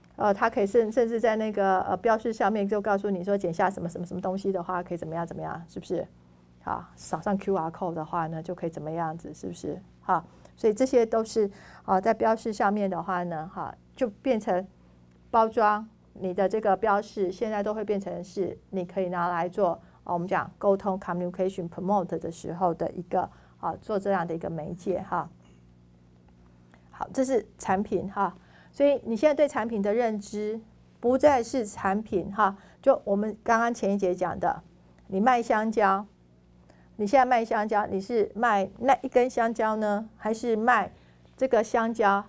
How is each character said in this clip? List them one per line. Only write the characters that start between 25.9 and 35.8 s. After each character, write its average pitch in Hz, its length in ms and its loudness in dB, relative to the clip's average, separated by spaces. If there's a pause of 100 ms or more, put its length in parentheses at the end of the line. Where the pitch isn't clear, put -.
好， - 220 -10
这 269 100 2
是 254 220 0 (120)
产 196 260 0
品 196 280 -4
哈， 196 240 -2 (360)
所 285 140 2
以 285 200 4
你 226 100 -2
现 302 140 4
在 294 40 2
对 285 140 4
产 233 200 -2
品 226 140 -4
的 208 120 0
认 220 260 0
知 214 400 -6 (400)
不 247 180 2
再 269 260 6
是 240 220 -2
产 202 360 -2
品 202 320 -4
哈， 196 240 2 (240)
就 269 240 4
我 202 100 0
们 214 280 -2
刚 226 160 4
刚 233 140 0
前 196 200 0
一 202 40 0
节 185 180 0
讲 180 240 -4
的， - 240 -2 (440)
你 190 120 -2
卖 240 220 4
香 220 300 0
蕉， 202 340 2 (920)